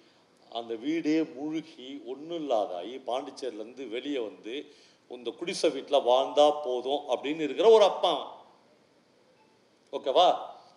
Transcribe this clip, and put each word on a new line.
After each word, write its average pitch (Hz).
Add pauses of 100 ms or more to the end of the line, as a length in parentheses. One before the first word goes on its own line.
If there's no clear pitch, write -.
(520)
அந்த 113
வீடே 151
முழுகி, 147
ஒண்ணும் 147
இல்லாதாயி, 104
பாண்டிச்சேரியிலேருந்து 123
வெளியே 127
வந்து, 107 (420)
இந்த 120
குடிசை 180
வீட்டுல 135
வாழ்ந்தா 139 (120)
போதும் 127
அப்படின்னு 127
இருக்கிற 147
ஒரு 220
அப்பா. 165 (1600)
ஓகேவா? 139 (380)